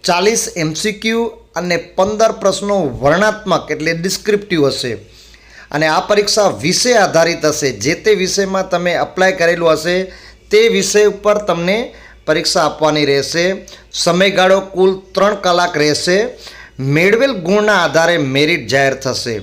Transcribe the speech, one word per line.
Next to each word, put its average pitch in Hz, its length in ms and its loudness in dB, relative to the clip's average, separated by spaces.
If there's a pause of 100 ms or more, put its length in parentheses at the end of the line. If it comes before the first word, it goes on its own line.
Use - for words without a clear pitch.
ચાલીસ 190 520 0
એમ 160 180 -2
સી 214 180 -4
ક્યુ 226 340 -2 (300)
અને 175 220 -2
પંદર 214 540 0
પ્રશ્નો 202 480 -2
વર્ણનાત્મક 170 920 0
એટલે 156 220 -4
ડિસ્ક્રિપ્ટિવ 180 720 -2
હશે. 127 260 -4 (800)
અને 156 160 0
આ 160 120 2
પરીક્ષા 202 480 2
વિષય 165 460 -2
આધારિત 165 520 2
હશે, 147 260 0
જે 113 220 -2
તે 208 220 2
વિષયમાં 190 540 -2
તમે 175 220 -2
એપ્લાય 175 400 0
કરેલું 170 400 2
હશે 175 320 0 (480)
તે 220 180 6
વિષય 196 360 2
ઉપર 208 320 0
તમને 196 560 -2 (320)
પરીક્ષા 156 400 0
આપવાની 151 400 0
રહેશે. 165 600 -2 (280)
સમયગાળો 185 680 2
કુલ 190 420 0 (100)
ત્રણ 202 240 0
કલાક 175 420 0
રહેશે. 175 500 0 (520)
મેળવેલ 185 520 2
ગુણના 202 520 2
આધારે 165 340 2
મેરિટ 139 500 0
જાહેર 135 260 0
થશે. 120 500 -6